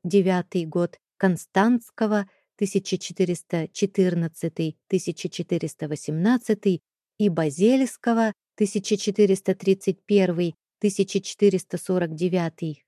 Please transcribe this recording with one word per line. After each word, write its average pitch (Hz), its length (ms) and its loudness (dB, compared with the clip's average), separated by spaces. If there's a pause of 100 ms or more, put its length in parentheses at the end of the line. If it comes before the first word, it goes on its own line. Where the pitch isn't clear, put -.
девятый 180 600 0
год, 170 340 -2 (180)
Константского, 208 1120 0 (280)
тысяча 190 420 -2
четыреста 175 760 -4
четырнадцатый, 170 1040 -2 (120)
тысяча 175 400 -4
четыреста 160 680 -6
семнадцатый 196 840 0 (380)
и 208 100 2
Базельского, 220 1040 0 (240)
тысяча 202 400 -2
четыреста 196 580 2
тридцать 190 500 0
первый, 175 500 2 (260)
тысяча 196 400 0
четыреста 190 580 0
сорок 175 380 -2
девятый 170 720 -4